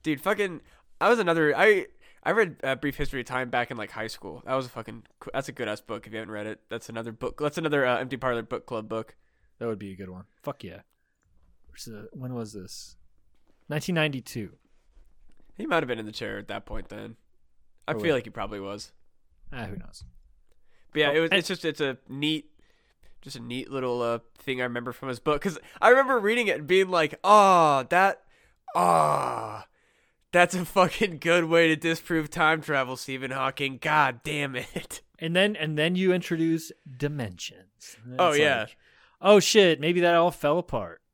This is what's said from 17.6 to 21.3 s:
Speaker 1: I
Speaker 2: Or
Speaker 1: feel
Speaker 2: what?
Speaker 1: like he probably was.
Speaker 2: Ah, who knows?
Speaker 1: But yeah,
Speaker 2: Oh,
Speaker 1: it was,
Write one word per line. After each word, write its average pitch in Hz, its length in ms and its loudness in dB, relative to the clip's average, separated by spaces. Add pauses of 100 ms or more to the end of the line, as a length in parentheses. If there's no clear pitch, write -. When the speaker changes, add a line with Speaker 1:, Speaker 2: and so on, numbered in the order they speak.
Speaker 1:
I 254 60 -4
Speaker 2:
Or - 20 -2
Speaker 1:
feel 208 140 -2
Speaker 2:
what? 143 80 2
Speaker 1:
like 117 80 -4
he 110 40 -14
probably 101 320 -10
was. 101 300 -12 (600)
Speaker 2:
Ah, 117 140 -10
who 101 120 -10
knows? - 260 -16 (920)
Speaker 1:
But 151 80 -2
yeah, 147 80 4
Speaker 2:
Oh, 143 60 0
Speaker 1:
it 160 40 4
was, 165 120 2